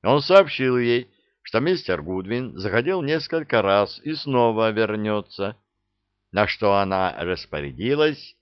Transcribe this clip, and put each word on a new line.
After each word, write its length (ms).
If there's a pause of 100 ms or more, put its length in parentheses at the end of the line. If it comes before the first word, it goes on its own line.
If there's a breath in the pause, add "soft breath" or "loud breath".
Он 200
сообщил 560
ей, 320 (320)
что 180
мистер 420
Гудвин 560
заходил 440
несколько 600
раз 420
и 100
снова 560
вернётся, 840 (760)
на 160
что 300
она 420
распорядилась 1200